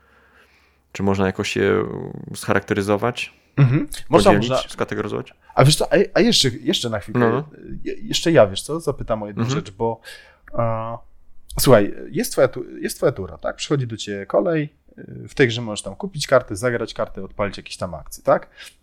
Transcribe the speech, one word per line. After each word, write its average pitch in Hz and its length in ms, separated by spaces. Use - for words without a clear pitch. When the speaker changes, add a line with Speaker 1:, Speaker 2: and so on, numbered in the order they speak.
Speaker 1:
Czy - 100
można 98 240
jakoś 95 300
je 98 280
scharakteryzować? 104 1000
Speaker 2:
Mhm. 143 320
Można, 196 220
Speaker 1:
Podzielić, 110 200
Speaker 2:
można. 127 200
Speaker 1:
skategoryzować? 107 640
Speaker 2:
A 131 100
wiesz 151 120
co, - 160
a, 147 40
a 156 60
jeszcze, 214 280
jeszcze 123 420
na 107 80
chwilkę, 110 220
Speaker 1:
No, 117 100
no. 135 140
Speaker 2:
je-, - 100
jeszcze 147 380
ja, 117 140
wiesz 98 160
co, 160 180
zapytam 113 420
o 104 40
jedną 104 160
Speaker 1:
Mhm. 127 180
Speaker 2:
rzecz, 131 100
bo, 113 300
e, 113 400
słuchaj, 110 340
jest 151 220
twoja 135 160
tu-, - 160
jest - 180
twoja 151 160
tura, 92 260
tak? - 180
Przychodzi 139 300
do 110 100
ciebie 101 300
kolej, 160 460
y, 123 300
w - 60
tej 135 140
grze 113 140
możesz 107 200
tam 98 140
kupić 151 300
karty, 123 300
zagrać 113 380
karty, 104 300
odpalić 98 320
jakieś - 200
tam 90 180
akcje, - 300
tak? 127 260